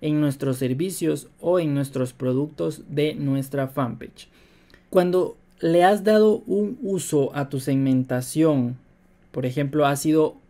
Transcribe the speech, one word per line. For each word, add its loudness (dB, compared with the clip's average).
en 0
nuestros 0
servicios -2
o 2
en 0
nuestros -2
productos -4
de -2
nuestra -2
fanpage. -8
Cuando 2
le 4
has 4
dado 4
un -2
uso -2
a -4
tu -6
segmentación, 0
por -6
ejemplo, 0
ha 2
sido 0